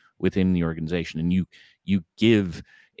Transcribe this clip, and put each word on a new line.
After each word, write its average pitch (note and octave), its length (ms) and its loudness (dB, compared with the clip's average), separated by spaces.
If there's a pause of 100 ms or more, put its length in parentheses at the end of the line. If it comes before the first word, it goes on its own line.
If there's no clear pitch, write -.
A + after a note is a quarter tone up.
(180)
within F#2 340 0
the F2 120 0
organization, E2 560 -4
and F2 120 0
you, F#2 140 0 (380)
you G2 180 0 (140)
give G#2+ 460 2 (380)